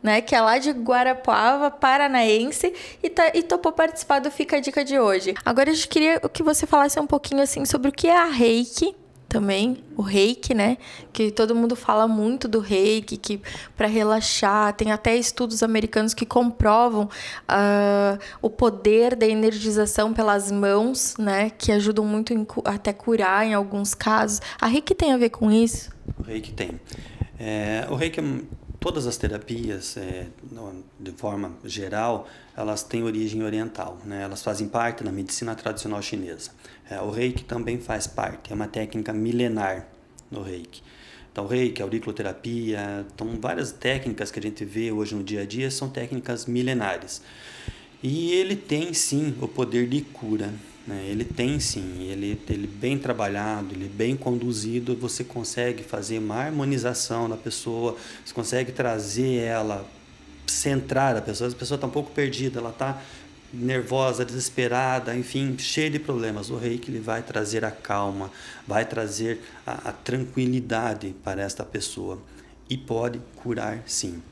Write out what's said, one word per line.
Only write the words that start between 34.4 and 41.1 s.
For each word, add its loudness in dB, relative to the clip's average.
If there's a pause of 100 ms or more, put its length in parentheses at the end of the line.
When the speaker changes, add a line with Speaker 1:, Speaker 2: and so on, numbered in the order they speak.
Speaker 2:
fazem -2
parte -2
da -4
medicina -6
tradicional -6
chinesa. -10 (400)
É, -10
o -6
reiki -2
também -4
faz -6
parte, -8
é -8
uma -4
técnica -6
milenar -2 (440)
no -10
reiki. -14 (500)